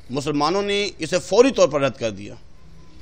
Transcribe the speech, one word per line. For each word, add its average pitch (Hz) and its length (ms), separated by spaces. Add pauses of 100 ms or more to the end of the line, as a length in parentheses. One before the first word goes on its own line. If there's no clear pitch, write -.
(120)
मुसलमानों 147 520
ने 202 200
इसे 175 360
फौरी 240 320
तौर 190 180
पर 143 120
रद्द 139 160
कर 113 160
दिया। 104 240 (640)